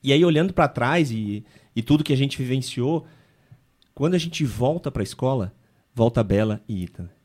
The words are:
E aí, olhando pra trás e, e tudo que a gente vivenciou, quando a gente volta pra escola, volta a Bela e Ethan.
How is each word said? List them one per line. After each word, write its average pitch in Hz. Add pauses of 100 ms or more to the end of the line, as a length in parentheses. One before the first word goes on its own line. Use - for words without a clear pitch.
E 135
aí, 160
olhando 170
pra 151
trás 139
e, 107 (300)
e 113
tudo 151
que 151
a 135
gente 139
vivenciou, 131 (880)
quando 165
a 180
gente 165
volta 131
pra 113
escola, 120 (420)
volta 117
a 107
Bela 104
e 92
Ethan. 87 (160)